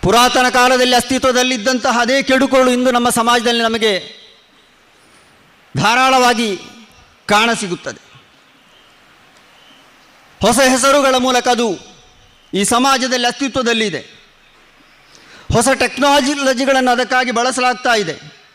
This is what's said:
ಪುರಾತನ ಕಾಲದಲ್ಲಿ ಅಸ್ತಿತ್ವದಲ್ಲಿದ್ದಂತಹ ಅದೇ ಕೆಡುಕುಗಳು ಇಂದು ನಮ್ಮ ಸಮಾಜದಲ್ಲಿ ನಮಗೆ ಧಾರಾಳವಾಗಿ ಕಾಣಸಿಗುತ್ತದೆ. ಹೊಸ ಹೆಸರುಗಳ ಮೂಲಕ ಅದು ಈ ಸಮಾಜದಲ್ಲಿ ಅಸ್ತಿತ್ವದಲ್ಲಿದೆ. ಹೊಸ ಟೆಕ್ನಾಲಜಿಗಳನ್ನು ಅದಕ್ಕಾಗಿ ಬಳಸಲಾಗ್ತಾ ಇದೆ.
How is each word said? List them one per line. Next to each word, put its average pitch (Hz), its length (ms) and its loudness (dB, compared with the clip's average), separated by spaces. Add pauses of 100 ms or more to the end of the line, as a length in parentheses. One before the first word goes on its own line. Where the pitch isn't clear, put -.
ಪುರಾತನ 240 460 2
ಕಾಲದಲ್ಲಿ 254 480 2
ಅಸ್ತಿತ್ವದಲ್ಲಿದ್ದಂತಹ 254 1040 0
ಅದೇ 254 220 0
ಕೆಡುಕುಗಳು 262 480 2
ಇಂದು 247 200 0
ನಮ್ಮ 240 180 0
ಸಮಾಜದಲ್ಲಿ 233 540 0
ನಮಗೆ 214 520 -2 (1600)
ಧಾರಾಳವಾಗಿ 240 840 2 (640)
ಕಾಣಸಿಗುತ್ತದೆ. 208 760 -2 (2500)
ಹೊಸ 214 180 2
ಹೆಸರುಗಳ 269 560 2
ಮೂಲಕ 254 340 0
ಅದು 233 300 -2 (760)
ಈ 196 100 0
ಸಮಾಜದಲ್ಲಿ 254 600 0
ಅಸ್ತಿತ್ವದಲ್ಲಿದೆ. 233 760 -4 (1500)
ಹೊಸ 233 160 2
ಟೆಕ್ನಾಲಜಿಗಳನ್ನು 262 1200 0
ಅದಕ್ಕಾಗಿ 254 400 -2
ಬಳಸಲಾಗ್ತಾ 247 640 -2
ಇದೆ. 160 480 -8 (120)